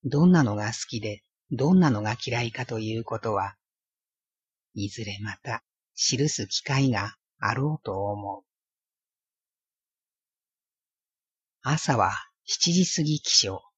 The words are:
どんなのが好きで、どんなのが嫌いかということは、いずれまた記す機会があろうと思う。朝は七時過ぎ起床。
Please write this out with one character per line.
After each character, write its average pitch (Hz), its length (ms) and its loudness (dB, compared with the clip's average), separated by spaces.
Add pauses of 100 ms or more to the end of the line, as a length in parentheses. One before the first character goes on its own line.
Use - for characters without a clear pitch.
ど 143 220 4
ん 180 80 10
な 160 100 6
の 104 120 0
が 104 120 -2
好 117 60 -4 (160)
き 117 100 -6
で、 104 240 -8 (280)
ど 139 220 2
ん 185 60 8
な 165 100 6
の 107 120 2
が 104 140 -2 (100)
嫌 117 180 -2
い 113 100 -4
か 123 120 -8
と 113 140 -6
い 110 180 -4
う 113 60 -6
こ 110 160 -8
と 110 140 -4
は、 98 220 -4 (1160)
い 101 140 -4
ず 113 160 -10
れ 101 180 -10
ま 104 220 -8
た 117 200 -8 (320)
記 139 340 0
す - 180 -6
機 - 160 -6
会 135 260 2
が 104 260 -2 (240)
あ 104 140 -2
ろ 143 280 -2
う - 40 -14
と 98 200 -4
思 101 340 -8
う。 - 40 -20 (3250)
朝 143 360 0
は 92 160 2 (320)
七 - 260 0
時 180 140 4
過 - 180 -2
ぎ 151 160 0
起 - 280 2
床。 95 120 -6 (180)